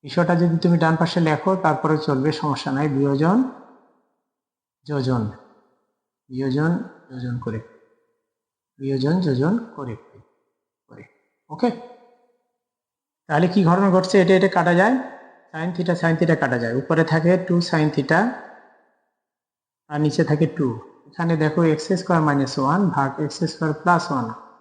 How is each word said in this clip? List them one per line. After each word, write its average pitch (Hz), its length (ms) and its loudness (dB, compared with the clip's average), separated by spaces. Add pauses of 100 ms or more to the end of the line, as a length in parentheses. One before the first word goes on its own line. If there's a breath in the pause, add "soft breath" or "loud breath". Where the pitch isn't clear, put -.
বিষয়টা 170 380 0
যদি 170 220 2
তুমি 170 200 4
ডান 160 180 4
পাশে 170 260 0
লেখো 156 240 0 (140)
তারপরে 156 300 2 (120)
চলবে, 139 220 0 (120)
সমস্যা 143 360 -4
নাই, 151 100 -2 (100)
বিয়োজন 143 400 2 (1500)
যোজন, 127 340 0 (1040)
বিয়োজন 135 420 0 (400)
যোজন 123 240 -8 (100)
করে, 110 140 -6 (1200)
বিয়োজন 135 360 -2 (120)
যোজন 139 260 0 (220)
করে, 127 200 -12 (920)
করে। - 140 -20 (500)
ওকে, 240 160 -2 (1600)
তাহলে 160 260 2
কি 202 60 4 (100)
ঘটনা 185 260 4
ঘটছে, 185 280 0
এটা, 185 160 4
এটা 190 180 4
কাটা 175 240 2
যায়, 233 140 4 (560)
sin 165 240 -8
theta, 175 260 -2
sin 165 180 2
theta 165 220 4
কাটা 127 220 0
যায়, 117 180 -4
উপরে 160 300 2
থাকে 165 200 2 (160)
টু 175 80 0 (140)
sin 151 260 2
theta 160 240 2 (1700)
আর 147 140 -4
নিচে 151 240 2
থাকে 151 160 2 (120)
টু। 143 100 0 (400)
এখানে 170 260 -4 (100)
দেখো 156 160 0 (140)
এক্স 156 140 -6 (140)
স্কয়ার 165 260 2
মাইনাস 139 340 0
ওয়ান 156 200 0 (140)
ভাগ 135 140 0 (160)
এক্স 147 120 -8 (140)
স্কয়ার 156 200 -4 (100)
প্লাস 175 300 2
ওয়ান 123 140 -4 (360)